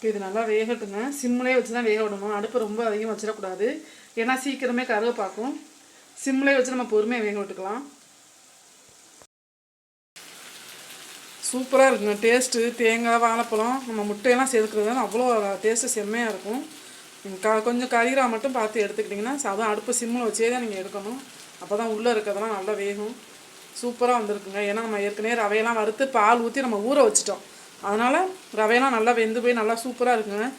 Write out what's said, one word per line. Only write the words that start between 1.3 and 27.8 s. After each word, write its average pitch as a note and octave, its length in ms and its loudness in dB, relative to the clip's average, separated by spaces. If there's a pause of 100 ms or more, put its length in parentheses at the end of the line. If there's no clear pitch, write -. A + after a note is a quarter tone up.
வச்சு A#3+ 200 0
தான் A#3+ 140 0
வேக G#3+ 120 2
விடணும். G#3 340 -2
அடுப்பை G#3+ 300 -2
ரொம்ப G#3+ 220 -4
அதிகம் G#3+ 240 -2
வச்சிடக்கூடாது. G#3 540 -4 (540)
ஏன்னா B3 140 2 (100)
சீக்கிரமே B3 460 -2
கருக A3+ 200 2 (120)
பார்க்கும். G#3+ 320 -6 (720)
சிம்லயே C4+ 340 4
வச்சு B3+ 180 0
நம்ம B3 160 -2
பொறுமையா A3 340 2
வேக G#3 140 -2
விட்டுக்கலாம். F#3+ 420 -8 (3750)
சூப்பரா C4 380 4
இருக்குங்க G#3 360 2
டேஸ்ட்டு. A#3+ 360 4 (200)
தேங்காய், A#3 440 4
வாழைப்பழம், A#3 540 2 (100)
நம்ம A3 120 -4 (100)
முட்டையெல்லாம் B3 420 2
சேர்த்துக்கிறதுனால A3 540 2
அவ்வளோ A3+ 200 0 (380)
டேஸ்ட்டு A#3 320 0
செம்மையா A3 360 -2
இருக்கும். G3+ 280 -6 (840)
க-, A3 240 4
கொஞ்சம் B3 260 -2
கறிரா B3+ 300 4 (100)
மட்டும் B3+ 240 -2
பார்த்து G#3+ 260 0
எடுத்துக்கிட்டிங்கன்னா, G#3 580 -4
ச-, G#3+ 100 -2
அதுவும் G#3+ 200 0
அடுப்பு G#3+ 280 -4
சிம்ல A#3+ 280 -2
வச்சே A3+ 240 0
தான் B3 140 -2
நீங்க G3 160 -6
எடுக்கணும். G3+ 360 -8 (440)
அப்போ F#3 180 -4
தான் A3+ 140 -2
உள்ள A3 200 -2
இருக்கிறதெல்லாம் G#3 440 -2
நல்லா G3+ 240 -2
வேகும். G#3 320 -4 (680)
சூப்பரா A#3+ 400 0
வந்திருக்குங்க. G3+ 480 -6
ஏன்னா G#3 180 -2
நம்ம G#3 200 -4
ஏற்கனவே G#3+ 360 -2
ரவையெல்லாம் A3 380 2
வறுத்து A3 240 0 (120)
பால் A3+ 280 6
ஊத்தி B3+ 220 -2
நம்ம A3 120 -2 (120)
ஊற C#4+ 80 4 (100)
வச்சுட்டோம். G3+ 340 0 (460)